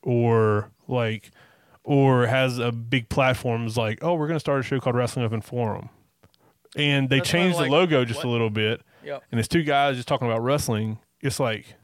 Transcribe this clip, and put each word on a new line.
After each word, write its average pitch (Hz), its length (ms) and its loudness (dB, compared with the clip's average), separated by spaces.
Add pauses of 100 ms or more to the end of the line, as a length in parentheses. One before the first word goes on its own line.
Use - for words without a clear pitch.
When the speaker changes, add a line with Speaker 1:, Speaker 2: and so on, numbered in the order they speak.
Speaker 1:
or, 113 640 2 (180)
like, 117 440 -4 (520)
or 135 440 4
has 131 320 0
a 120 120 -2
big 117 380 -4
platform 123 560 0
is 113 120 -6
like, 110 260 -2
"Oh, 170 120 0
we're 151 120 -2
gonna 160 140 -2
start 139 180 0
a 127 40 -2
show 135 160 -2
called 123 160 -2
Wrestling 123 300 -2
Open 110 160 -4
Forum." 113 480 -6 (840)
And 139 340 2
they 135 100 4
Speaker 2:
That's 131 120 -2
kinda 175 140 2
Speaker 1:
change 180 100 2
the 170 80 0
Speaker 2:
like, 156 80 0
Speaker 1:
logo 151 340 4
just 117 140 -6
Speaker 2:
what? - 60 -6
Speaker 1:
a 123 40 -2
little 117 200 0
bit. 107 320 -2 (220)
Speaker 2:
Yep. 143 280 -10
Speaker 1:
And 117 80 0
it's 110 80 -2
two 165 160 0
guys 143 320 2
just 123 120 -8
talking 127 200 -2
about 113 160 0
wrestling. 113 560 -2 (220)
It's - 180 -4
like, 113 440 -4